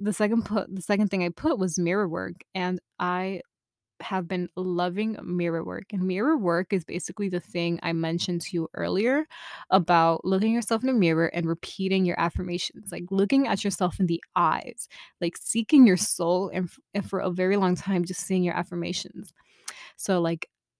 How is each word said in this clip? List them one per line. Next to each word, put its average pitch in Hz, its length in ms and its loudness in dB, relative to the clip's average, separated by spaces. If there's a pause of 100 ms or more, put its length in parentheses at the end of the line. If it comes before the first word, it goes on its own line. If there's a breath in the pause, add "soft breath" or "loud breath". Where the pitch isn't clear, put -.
the 202 120 0
second 214 320 2
pu-, 214 240 -2
the 190 140 -8
second 208 260 2
thing 190 140 0
I 175 60 0
put 277 300 -2
was 185 200 0
mirror 180 300 0
work, 180 340 -6 (120)
and 185 260 -2 (180)
I 185 440 -4 (580)
have 185 260 -4
been 180 300 -4
loving 185 680 -2
mirror 170 400 -2
work. 185 300 -8
And 185 100 -2
mirror 202 340 0
work 180 360 0
is 185 120 0
basically - 440 -6
the 180 100 -2
thing 170 460 -2
I 170 80 -2
mentioned 170 480 -2
to - 120 -10
you 165 220 -2
earlier 220 520 0 (440 loud breath)
about 165 540 4
looking 196 280 2
yourself 233 300 0
in 254 60 0
the 262 40 2
mirror 165 340 4
and 170 200 -2
repeating 190 580 0
your 175 140 0
affirmations, 180 720 -4
like, 170 220 -8
looking 202 340 4
at 196 160 -2
yourself 185 380 -2
in 185 60 2
the 165 140 0 (140)
eyes, - 540 0 (320 loud breath)
like, 170 160 -2
seeking 247 500 6
your 185 100 8
soul 180 560 0
and 185 120 -2
f-, - 160 -12 (140)
and 202 140 -4
for 185 120 -4
a 185 100 -2
very 185 260 2
long 180 200 2
time, 180 280 0
just 185 220 -8
saying 185 160 2
your 175 140 0
affirmations. - 760 -6 (640 loud breath)
So, 185 240 0
like, 165 300 -2 (300)